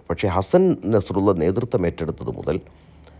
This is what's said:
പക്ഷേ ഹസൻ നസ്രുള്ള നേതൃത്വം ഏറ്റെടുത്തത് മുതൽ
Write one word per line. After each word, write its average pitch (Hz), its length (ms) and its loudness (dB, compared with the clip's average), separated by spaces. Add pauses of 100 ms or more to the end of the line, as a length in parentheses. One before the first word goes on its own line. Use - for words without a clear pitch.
(100)
പക്ഷേ 92 180 -2
ഹസൻ 165 560 2
നസ്രുള്ള 98 480 2
നേതൃത്വം 92 540 0
ഏറ്റെടുത്തത് 78 440 -4
മുതൽ - 300 -4 (600)